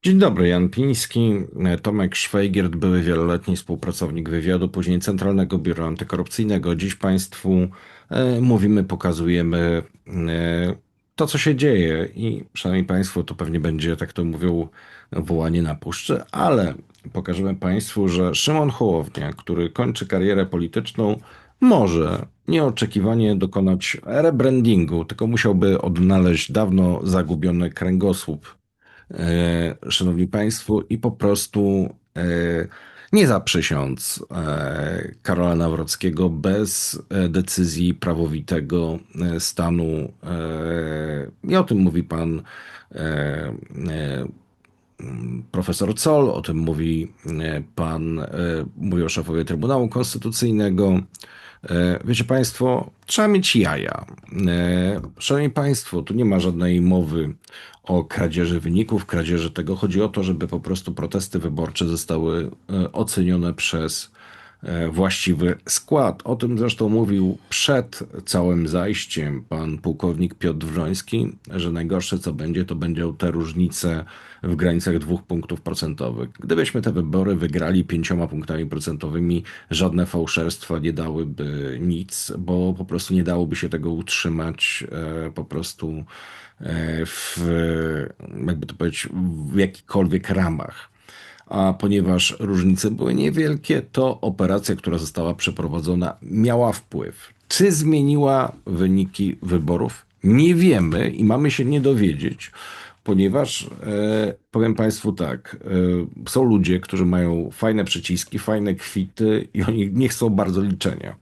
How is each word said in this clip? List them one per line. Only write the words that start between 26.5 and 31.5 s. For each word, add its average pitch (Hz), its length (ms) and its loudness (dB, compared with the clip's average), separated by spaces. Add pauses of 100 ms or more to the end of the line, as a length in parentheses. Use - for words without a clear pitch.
dawno 95 500 4
zagubiony 87 680 0
kręgosłup. 92 920 -2 (480)
E, 85 680 0 (140)
szanowni 90 360 0
państwo, 107 640 0
i 117 80 -2
po 117 120 0
prostu, 101 840 0 (220)